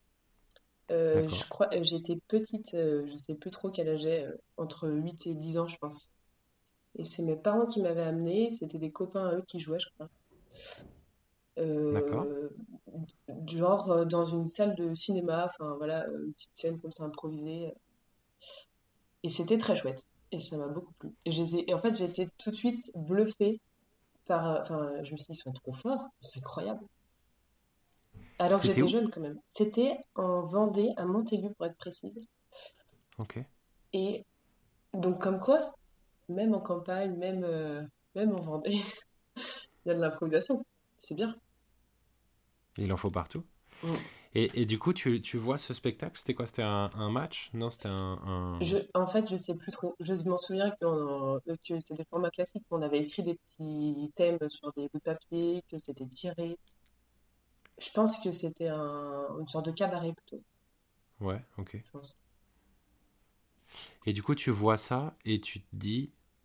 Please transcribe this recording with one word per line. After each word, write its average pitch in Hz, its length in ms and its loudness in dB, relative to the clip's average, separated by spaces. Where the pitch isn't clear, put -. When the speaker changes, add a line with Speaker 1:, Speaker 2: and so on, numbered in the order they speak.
Speaker 1:
Euh, 160 380 6
Speaker 2:
D'accord. - 0 -
Speaker 1:
je - 200 0
crois, - 260 4
euh, 175 80 2
j'étais 170 340 0
petite, 214 460 0
euh, 151 360 2
je 147 60 -10
sais 151 180 -8
plus 165 160 -8
trop - 200 -6
quel 160 180 0
âge 156 140 2
j'ai, 160 220 2
euh, 151 120 -8
entre 160 320 -4
huit 160 380 -2
et 165 80 -2
dix 160 240 -2
ans, 170 80 2
je 170 120 -10
pense. - 320 -6
Et 165 60 -6
c'est - 200 0
mes 156 140 2
parents 220 280 4
qui 214 160 0
m'avaient 170 220 2
amenée, 170 460 2
c'était 160 280 -6
des 156 140 -4
copains 190 360 -2
à 170 80 2
eux 185 120 -4
qui 170 120 -8
jouaient, 160 200 -4
je - 160 -4
crois. 156 120 -12
Euh, 151 320 2
Speaker 2:
D'accord. 147 380 2
Speaker 1:
du 160 300 -6
genre, 190 320 4
euh, 170 140 6
dans 170 200 4
une 165 220 0
salle 202 300 2
de 170 180 -2
cinéma, 175 520 2
enfin, 151 320 -6
voilà, 156 300 -2
euh, 147 180 -6
une 151 80 -6
petite - 220 -16
scène 165 240 -2
comme 165 120 -8
ça 160 120 -8
improvisée. 156 680 -6
Et 165 40 -2
c'était 175 300 4
très 214 160 4
chouette. - 320 -2
Et 175 80 -6
ça 156 180 -4
m'a 143 120 -4
beaucoup 165 320 -8
plu. 143 100 -10
Et 165 80 0
je 165 100 2
les 170 140 2
ai... 170 140 0
et 180 40 4
en 175 40 2
fait, 226 180 2
j'ai 185 80 0
été 175 240 0
tout 214 140 -4
de - 40 -8
suite 240 380 0
bluffée 202 640 2
par, 165 240 4
euh, 156 120 2
enfin, 151 300 -2
je 143 80 -8
me 156 60 -4
suis 143 100 -10
dit, « 165 120 -12
Ils - 20 -6
sont 131 100 -6
trop 131 220 -10
forts, 254 340 -2
c'est - 180 -4
incroyable. » 202 420 -6
Alors 185 220 6
que 190 60 4
Speaker 2:
C'était 190 160 8
Speaker 1:
j'étais 180 60 8
Speaker 2:
où ? - 0 -
Speaker 1:
jeune 226 200 4
quand 165 140 -6
même. 147 260 -8
C'était 226 480 4
en 180 260 2
Vendée, 202 560 4
à 180 80 -2
Montaigu 208 480 2
pour 170 100 -4
être 170 140 -4
précise. 185 340 -8
Speaker 2:
Ok. 110 180 -10
Speaker 1:
Et 190 300 0
donc 185 280 2
comme 190 180 2
quoi, 311 340 4
même 208 260 4
en 190 60 2
campagne, 185 560 -2
même, 185 280 -2
euh, 156 380 -2
même 208 200 4
en 170 60 -2
Vendée, 156 300 -2
<laughs> - 1120 -8
il - 20 4
y 175 40 4
a - 20 4
de 170 60 2
l'improvisation. 160 640 2
C'est - 180 -10
bien. 226 200 -2
Speaker 2:
Il 98 160 0
en 90 60 4
faut 101 120 0
partout. 90 340 -4
Speaker 1:
Mm. 165 200 -2
Speaker 2:
Et, 113 280 4
et 110 40 4
du 107 120 2
coup, 180 160 2
tu, 120 280 2
tu - 160 -4
vois 123 200 0
ce - 160 -6
spectacle, - 440 -4
c'était - 160 -2
quoi ? 120 120 -4
C'était - 160 -2
un, 101 320 2
un 104 160 -2
match ? 139 440 -4
Non, 117 160 -2
c'était - 180 -8
un, 95 360 -2
un 90 380 -2
Speaker 1:
Je, 180 160 2
en 185 120 4
fait, 220 220 2
je 185 80 -2
sais 180 200 -4
plus - 160 -10
trop. - 280 -6
Je 175 140 -2
m'en 180 120 4
souviens 196 320 0
qu'on, 143 540 0
euh, 165 100 -4
que 165 120 -2
c'est 156 160 -8
des 160 80 -8
formats 175 260 0
classiques, - 400 -4
qu'on 165 120 0
avait 147 180 4
écrit 151 220 -2
des 170 120 0
petits 151 800 -4
thèmes 170 240 4
sur 147 260 -8
des 143 140 -4
bouts 151 100 -6
de - 60 -6
papier, 170 640 -2
que 160 80 -8
c'était 131 280 -8
tiré. 170 500 -4
Je - 120 -4
pense 220 280 4
que 180 140 -2
c'était 165 360 -4
un, 143 580 -4
une 156 80 -6
sorte 160 200 -2
de 165 60 0
cabaret 165 420 0
plutôt. - 280 -14
Speaker 2:
Ouais, 101 220 -2
ok. 101 240 -10
Speaker 1:
Je - 100 -20
pense. 143 280 -16
Speaker 2:
Et 107 60 4
du 101 100 -2
coup, 147 120 2
tu 131 160 2
vois 107 260 6
ça 131 480 -4
et 110 160 2
tu - 200 -8
te - 120 -18
dis 107 400 -2